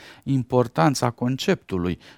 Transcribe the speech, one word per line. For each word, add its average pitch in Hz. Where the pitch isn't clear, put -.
importanța 127
conceptului, 120